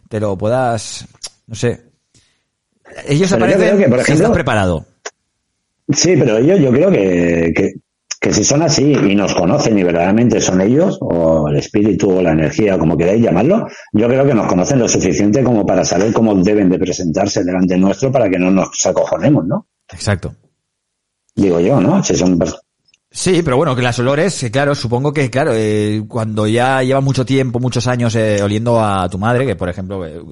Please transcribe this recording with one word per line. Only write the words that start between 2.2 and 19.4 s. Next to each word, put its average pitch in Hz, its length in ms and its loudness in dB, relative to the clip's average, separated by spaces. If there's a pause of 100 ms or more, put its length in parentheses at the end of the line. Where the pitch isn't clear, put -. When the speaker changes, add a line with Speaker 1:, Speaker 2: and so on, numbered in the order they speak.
Speaker 1:
Ellos 160 240 0
Speaker 2:
Pero 220 160 0
yo 190 80 2
Speaker 1:
aparecen 202 220 2
Speaker 2:
creo - 20 4
que, 196 100 4
por 123 100 2
Speaker 1:
si 123 40 0
Speaker 2:
ejemplo, 156 240 2
Speaker 1:
estás 226 80 2
preparado. 104 500 0 (1040)
Speaker 2:
Sí, 165 280 2
pero 120 180 2
ellos 165 240 4
yo 135 100 2
creo 151 200 2
que, 85 680 2
que 98 160 -2 (480)
que 104 120 -2
si 107 120 0
son 139 180 0
así 147 300 2
y 101 220 2
nos 98 200 0
conocen 107 440 0
y 95 60 2
verdaderamente 95 560 2
son 92 200 0
ellos, 151 400 2
o 80 480 0
el 73 80 -2
espíritu 104 540 0
o 92 120 2
la 85 100 2
energía, 80 460 0
como 80 180 0
queráis 92 260 2
llamarlo, 117 440 2 (260)
yo 107 160 2
creo 135 180 2
que 139 80 2
nos 98 140 0
conocen 95 320 2
lo 107 80 2
suficiente 101 560 0
como 113 200 2
para 92 200 0
saber 95 280 0
cómo 110 220 2
deben 98 340 2
de 90 100 2
presentarse 90 640 -2
delante 90 320 0
nuestro 98 340 0
para 127 180 2
que 90 100 0
no 92 120 2
nos 95 360 0
acojonemos, 90 600 0